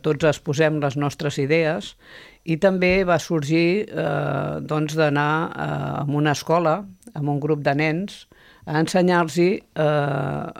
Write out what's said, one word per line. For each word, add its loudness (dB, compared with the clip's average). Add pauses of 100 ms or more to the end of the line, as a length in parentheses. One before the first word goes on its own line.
tots 0
exposem 0
les -2
nostres -4
idees 0 (480)
i -2
també 4
va 4
sorgir, 0
eh, -2
doncs, -2
d'anar, 2 (160)
eh, -4
a -4
una 2
escola, 0 (320)
amb -4
un 0
grup -2
de 2
nens, -2 (420)
a 0
ensenyar-los, 2
eh, 0